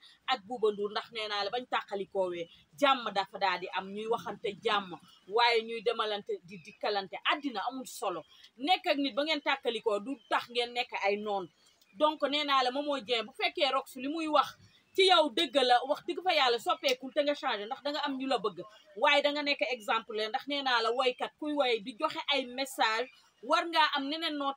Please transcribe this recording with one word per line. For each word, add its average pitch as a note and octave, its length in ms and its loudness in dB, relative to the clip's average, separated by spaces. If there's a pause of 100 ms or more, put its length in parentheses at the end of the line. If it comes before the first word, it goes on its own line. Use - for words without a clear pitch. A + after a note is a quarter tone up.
(260)
ak C4 180 0
Bouba G#3+ 280 2
Ndour G3+ 180 -4
ndax G#3+ 220 -8
nee G#3+ 160 -6
naa G3+ 160 -2
la G3+ 60 -4
bañ B3+ 200 -4
tàqalikoowee F#3+ 800 -4 (280)
jàmm C4 380 2
dafa G3 240 -4
daal F#3 220 2
di F#3+ 120 -8
am F#3+ 160 -4
ñuy G#3 180 -8
waxante G#3 540 -4
jàmm G3 380 0 (300)
waaye A#3 340 4
ñuy A3+ 200 -8
demalante G#3+ 640 -2
di F#3 140 -16
dikkalante G3 580 -4 (160)
àddina C4+ 280 -4 (100)
amul B3+ 160 -8
solo F3+ 380 -6 (340)
nekk D#4 280 0
ak D4+ 120 2
nit C#4 160 -2
ba C4 100 0
ngeen D#4 160 0
tàkkalikoo A#3 600 0
du B3 160 -8 (120)
tax C#4 220 0
ngeen A#3+ 240 -2
nekk B3 180 -4 (140)
ay G3+ 100 2
noon G3+ 320 -4 (460)
donc D4+ 340 2
nee D4 160 0
naa C#4 200 4
la B3+ 60 0
Momo C#4+ 300 -2
Dieng A3+ 260 -2
bu B3+ 60 -16
fekkee F4 400 0
Rox C4 240 -2
li B3+ 120 -6
muy D#4+ 180 -4
wax D4 300 2 (380)
ci F#4+ 160 6
yow E4+ 200 8
dëgg C#4 280 0
la B3 220 6 (100)
wax D4 160 -4
dëgg E4+ 160 -6
fa F4+ 120 0
yàlla B3+ 240 4
soppeekul C4+ 540 -2
te D4+ 100 0
nga D4 120 0
changé A#3 320 -4
ndax B3+ 160 -8
da C#4+ 80 -4
nga D4 160 -4
am C#4 120 -4
ñu C4 120 -6
la B3+ 80 2
bëgg F3+ 240 -4 (340)
waaye C#4+ 260 6
da C#4+ 100 2
nga D4 100 -2
nekk C#4+ 200 0 (120)
exemple A3 540 -2
ndax A3 180 -4
nee C#4+ 160 -4
naa B3 200 2
la A3 120 0
woykat B3+ 440 -2
kuy D4+ 140 -4
woy B3+ 300 2
di A3 160 -12
joxe D#4 220 -2 (100)
ay C4+ 160 0
message B3 640 -2 (320)
war E4 240 2
ngaa D#4+ 300 4
am C#4 100 -2
neneen D#4 320 -2
noo C#4 180 -2